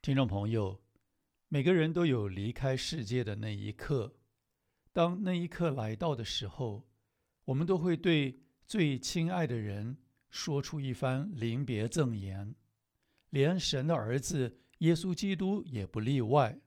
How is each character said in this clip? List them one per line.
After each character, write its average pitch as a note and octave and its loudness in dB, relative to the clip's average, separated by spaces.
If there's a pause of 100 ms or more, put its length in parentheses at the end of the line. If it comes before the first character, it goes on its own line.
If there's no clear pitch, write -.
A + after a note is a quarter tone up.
听 C3+ 0
众 C3+ 4
朋 G2+ -2
友， G2+ 0 (680)
每 C#3+ 0
个 F3+ 6
人 D#3+ 4
都 E3+ 4
有 A2+ 2
离 G2+ -4
开 C3+ 0
世 C3 -4
界 B2 0
的 G#2 -4
那 G#2+ -6
一 G2+ -6
刻。 B2 -4 (760)
当 F3 2
那 F#3 0
一 F3 0
刻 E3+ 0
来 A2 -2
到 D3+ -2
的 A2+ -6
时 - -4
候， G#2+ -8 (560)
我 C3+ -2
们 D#3 0
都 F#3 4
会 E3+ 2
对 D#3 2 (240)
最 D3+ 2
亲 E3+ -2
爱 F3 0
的 A#2+ -2
人 G#2+ -4 (360)
说 - -2
出 D3 -6
一 C3+ -4
番 C3 -2
临 A#2 -2
别 A2+ -2
赠 B2 0
言， G2 -8 (720)
连 D#3 2
神 C#3 -2
的 E3 2
儿 A#2+ 0
子 C3 -2 (220)
耶 D#3+ 6
稣 F3 -2
基 G3 0
督 F#3+ 0
也 A2 -4
不 - -6
例 B2+ 2
外。 B2 2